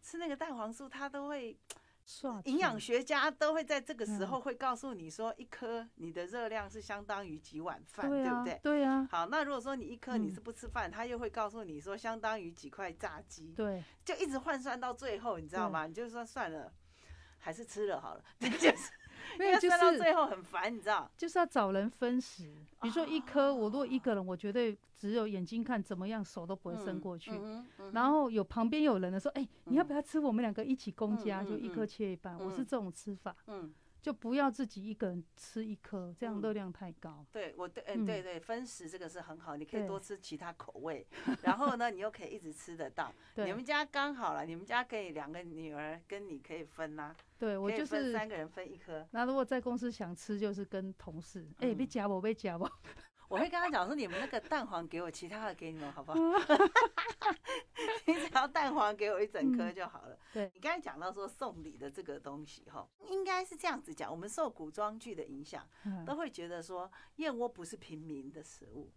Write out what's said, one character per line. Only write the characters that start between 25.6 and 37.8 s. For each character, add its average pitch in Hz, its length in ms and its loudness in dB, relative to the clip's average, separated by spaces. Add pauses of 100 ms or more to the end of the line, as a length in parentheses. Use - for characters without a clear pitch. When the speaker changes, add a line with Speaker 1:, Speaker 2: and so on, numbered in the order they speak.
Speaker 2:
看 226 200 2
怎 190 140 -4
么 185 120 -2
样， 214 160 -2
手 170 220 -8
都 190 100 -2
不 185 140 -8
会 196 140 -4
伸 190 140 -2
过 185 180 -6
去。 170 140 -10
Speaker 1:
嗯， 214 40 -4
嗯 208 60 -4
哼， 220 260 -8 (120)
嗯 196 80 -12
哼。 196 60 -10
Speaker 2:
然 233 180 6
后 294 200 6
有 220 120 4
旁 226 260 2
边 302 140 4
有 262 160 8
人 185 140 2
的 196 80 0
时 285 80 0
候 - 80 -2
，“哎， 277 100 0 (180)
你 247 120 4
要 339 80 8
不 294 80 -4
要 285 80 2
吃？ 294 180 0
Speaker 1:
嗯。 302 60 2
Speaker 2:
我 262 80 6
们 226 100 4
两 220 100 2
个 220 120 -2
一 262 100 2
起 - 160 -6
公 208 260 0
家， 208 260 0
Speaker 1:
嗯， 208 40 -2
嗯， - 20 -4
Speaker 2:
就 214 100 -2
一 233 100 -4
颗 214 180 0
切 208 240 -2
一 185 60 -4
半。” 175 240 -8
Speaker 1:
嗯。 190 60 -2
Speaker 2:
我 190 40 -2
是 226 140 -2
这 240 120 -2
种 202 160 -2
吃 - 220 -8
法。 185 220 -10 (100)
Speaker 1:
嗯。 180 260 -10 (300)
Speaker 2:
就 302 80 -2
不 233 220 -2
要 277 180 6
自 269 160 -2
己 202 160 -10
一 208 120 -6
个 208 140 -2
人 180 140 -4 (140)
吃 - 260 -8
一 214 140 -6
颗， 180 420 -8
这 - 60 -6
样 220 160 -4
热 214 140 0
量 196 180 -4
太 180 200 -10
高。 160 260 -14
Speaker 1:
嗯。 147 120 -18
对， 190 280 -6
我 180 100 -6
对， 180 180 -12